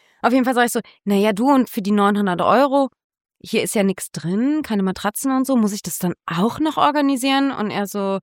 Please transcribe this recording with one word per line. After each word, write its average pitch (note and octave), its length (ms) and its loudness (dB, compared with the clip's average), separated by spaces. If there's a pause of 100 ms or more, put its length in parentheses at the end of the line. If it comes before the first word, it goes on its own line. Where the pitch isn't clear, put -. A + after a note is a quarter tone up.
(220)
Auf A3+ 100 2
jeden C4 120 4
Fall B3+ 100 0
sag A#3+ 120 4
ich A#3 60 -2
so, A#3 80 -2 (240)
„Na G3+ 120 2
ja, G#3 160 2
du, A#3 200 2
und C4 160 4
für - 140 -6
die F#3+ 80 -2
neunhundert G3+ 500 2
Euro, C4 480 2 (540)
hier G#3 220 -2
ist - 100 -4
ja G#3 80 2
nix F#3+ 300 -2
drin, B3 500 -2
keine G3+ 220 -2
Matratzen G3+ 520 -4
und C4 120 0
so, C4+ 80 2
muss G#3+ 160 2
ich G#3 100 -10
das - 160 -8
dann F3+ 160 -2 (120)
auch F3 340 -2
noch D#4 160 -2
organisieren?“ C#4 720 0
Und G#3 220 -4
er G3+ 160 -4
so G3 340 -4